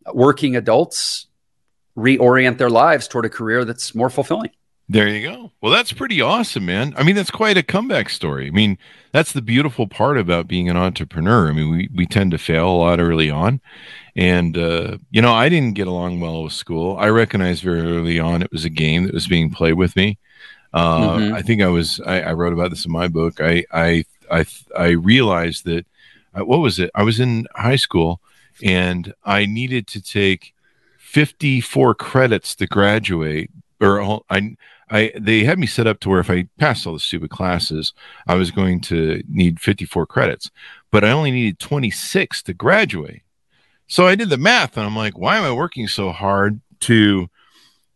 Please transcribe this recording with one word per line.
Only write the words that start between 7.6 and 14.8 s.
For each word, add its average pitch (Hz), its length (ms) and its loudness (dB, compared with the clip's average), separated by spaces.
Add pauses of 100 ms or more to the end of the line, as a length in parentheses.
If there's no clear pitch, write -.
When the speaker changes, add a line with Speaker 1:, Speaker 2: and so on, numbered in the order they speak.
Speaker 2:
comeback 196 460 -2
story. 69 380 -6
I 73 40 -10
mean, 98 260 2 (360)
that's 151 180 2
the 135 100 -6
beautiful 120 460 0
part 135 300 0
about 87 300 0
being 90 220 -2
an 87 60 0
entrepreneur. 90 720 2
I 73 40 0
mean, 78 180 0
we, 85 240 -2
we 90 100 0
tend 98 260 0
to 80 60 -2
fail 82 300 0
a 92 80 2
lot 85 240 4
early 82 300 2
on. 90 320 0 (520)
And, 90 440 2
uh, 85 400 -4 (120)